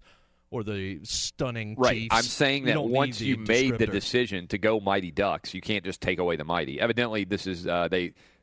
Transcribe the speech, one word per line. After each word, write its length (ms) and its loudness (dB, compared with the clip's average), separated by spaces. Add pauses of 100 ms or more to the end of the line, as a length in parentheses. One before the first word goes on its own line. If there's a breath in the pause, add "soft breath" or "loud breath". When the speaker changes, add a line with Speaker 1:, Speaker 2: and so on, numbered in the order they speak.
(520 soft breath)
Speaker 1:
or 120 -4
the 400 -4
stunning 720 -4
Speaker 2:
Right. 160 4
Speaker 1:
Chiefs. 220 0
Speaker 2:
I'm 80 6
saying 380 2
Speaker 1:
You 60 0
Speaker 2:
that 80 4
Speaker 1:
don't 120 0
need 80 0
Speaker 2:
once 240 2
Speaker 1:
the 60 -2
Speaker 2:
you 120 0
made 400 2
the 100 4
Speaker 1:
descriptor. 40 -2
Speaker 2:
decision 560 0
to 100 -4
go 220 2
Mighty 320 0
Ducks, 420 -2
you 80 -8
can't 220 -2
just 180 -8
take 180 -2
away 160 2
the 100 -6
Mighty. 340 -2
Evidently, 460 0
this 220 -4
is, 200 -6
uh, 220 0
they, 240 0 (300 soft breath)